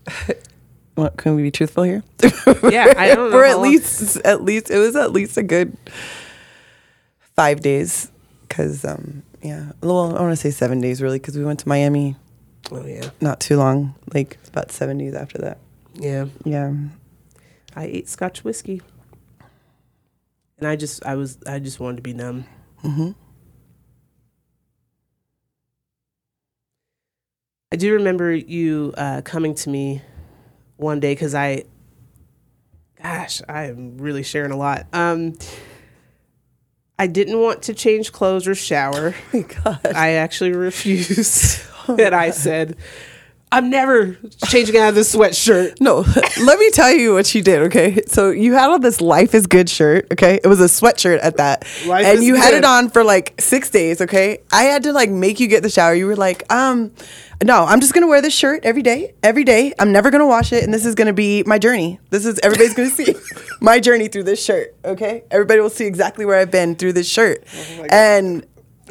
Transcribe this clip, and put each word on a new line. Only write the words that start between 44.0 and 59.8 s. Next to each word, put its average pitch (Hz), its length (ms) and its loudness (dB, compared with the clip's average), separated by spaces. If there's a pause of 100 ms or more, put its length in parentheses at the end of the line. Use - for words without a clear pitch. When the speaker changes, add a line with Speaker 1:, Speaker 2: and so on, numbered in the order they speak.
Speaker 2:
changing 226 280 4
out 214 120 6
of 208 60 0
this 214 200 2
sweatshirt." 185 680 2
Speaker 1:
No, 185 240 2 (200)
<laughs> - 200 -2
let 294 140 6
me 427 100 6
tell 254 220 4
you 233 240 4
what 196 100 2
she 214 160 0
did, 165 220 4
okay? 185 420 2
So 196 240 2
you 226 240 2
had 262 160 4
on 330 120 2
this 247 200 0
Life 170 320 4
is 214 140 4
Good 180 200 4
shirt, 160 440 2
okay? 190 320 4
It - 40 4
was 196 140 6
a 180 40 6
sweatshirt 185 580 2
at 160 140 -2
that. 143 280 0 (220)
Speaker 2:
Life 185 180 2
Speaker 1:
And 208 140 6
Speaker 2:
is 233 40 2
Speaker 1:
you 254 120 6
had 247 160 6
Speaker 2:
good. 294 80 4
Speaker 1:
it 277 60 4
on 247 260 4
for, 233 120 4
like, 196 380 2
six - 300 0
days, 170 280 2
okay? 190 420 0 (120)
I 220 120 4
had 285 180 0
to, 294 100 -2
like, 247 160 2
make 196 300 0
you 247 80 2
get 196 160 2
the 180 80 -2
shower. 170 240 4
You 180 100 0
were 208 100 -2
like, 190 280 -2 (100)
"Um, 247 380 0 (520)
no, 214 220 4
I'm 151 160 4
just 269 140 0
gonna 349 120 6
wear 285 140 6
this 285 140 -2
shirt 294 280 0
every 233 200 0
day, 247 400 -2
every 226 200 2
day. 254 360 4
I'm 202 120 2